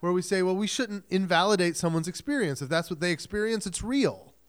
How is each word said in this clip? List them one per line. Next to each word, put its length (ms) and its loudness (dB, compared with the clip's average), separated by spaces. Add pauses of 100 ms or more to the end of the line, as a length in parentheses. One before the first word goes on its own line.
where 120 0
we 100 0
say, 200 0
"Well, 120 2
we 120 0
shouldn't 420 -4
invalidate 680 2
someone's 320 0
experience. 520 -2
If 80 -6
that's 220 0
what 100 -6
they 100 0
experience, 560 -2
it's 160 -6
real." 520 0 (140)